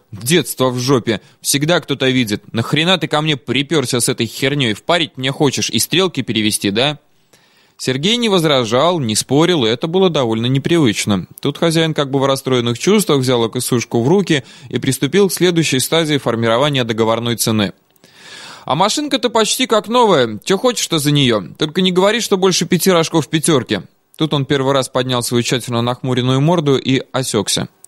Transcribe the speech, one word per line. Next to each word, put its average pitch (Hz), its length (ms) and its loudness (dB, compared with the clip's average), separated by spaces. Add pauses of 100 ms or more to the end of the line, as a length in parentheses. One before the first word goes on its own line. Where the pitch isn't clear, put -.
(120)
Детство 127 560 0
в 123 100 -2
жопе. 123 440 0 (180)
Всегда 151 400 0
кто-то 131 300 -2
видит. 117 420 -2
Нахрена 156 460 0
ты 147 100 -4
ко 151 140 0
мне 156 140 0
приперся 131 640 -2
с - 100 0
этой 117 160 -2
херней? 135 480 -2
Впарить 165 420 -2
мне 135 140 -4
хочешь 131 400 0
и 113 80 -2
стрелки 160 440 -2
перевести, 107 480 -2
да?» 135 280 -2 (800)
Сергей 147 400 -2
не 233 100 0
возражал, 156 720 2
не 110 160 -2
спорил, 156 480 2
и 110 60 2
это 110 160 -2
было 185 240 2
довольно 117 340 0
непривычно. 127 840 0 (140)
Тут 143 160 -4
хозяин 160 380 0
как 139 160 -2
бы 139 80 -2
в 135 80 2
расстроенных 127 520 0
чувствах 180 420 2
взял 127 220 2
окосушку 117 600 -2
в 120 60 2
руки 165 360 2 (240)
и 127 100 -6
приступил 143 520 0
к - 20 -6
следующей 165 460 2
стадии 151 400 0
формирования 120 680 0
договорной 113 520 0
цены. 107 360 0 (920)
«А 127 80 -2
машинка-то 240 560 -2
почти 226 360 0
как - 220 0
новая. 175 560 2
Че 190 140 0
хочешь-то 214 400 -2
за 147 120 0
нее? 127 320 2 (140)
Только 156 240 -2
не 185 100 2
говори, 196 300 2
что 202 160 0
больше 180 300 0
пяти 185 240 2
рожков 165 340 2
в - 60 -10
пятерке». 131 540 0 (340)
Тут 156 160 -2
он 139 100 -2
первый 135 300 0
раз 131 160 0
поднял 127 320 0
свою 120 200 0
тщательно 120 380 -2
нахмуренную 127 640 0
морду 151 340 2
и - 260 0 (100)
осекся. - 580 -2 (180)